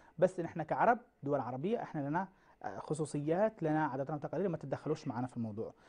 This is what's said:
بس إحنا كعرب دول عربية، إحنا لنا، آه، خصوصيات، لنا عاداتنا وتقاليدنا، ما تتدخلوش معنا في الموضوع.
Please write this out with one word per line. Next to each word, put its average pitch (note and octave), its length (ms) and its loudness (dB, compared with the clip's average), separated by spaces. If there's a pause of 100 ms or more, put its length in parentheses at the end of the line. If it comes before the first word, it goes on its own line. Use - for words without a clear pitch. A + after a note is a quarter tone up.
(180)
بس F3+ 220 4
إحنا E3 240 -4
كعرب F3 340 6 (240)
دول C#3 180 2
عربية، B2+ 420 -2
إحنا C#3+ 260 -4
لنا، F3+ 200 0 (340)
آه، F#2+ 160 -6
خصوصيات، D#3 840 0
لنا D#3 240 2
عاداتنا C3+ 300 -4
وتقاليدنا، D#3+ 360 -2
ما D#3 40 -2
تتدخلوش C#3+ 520 -4
معنا A#2+ 180 -2
في - 100 -10
الموضوع. A2 380 -4 (140)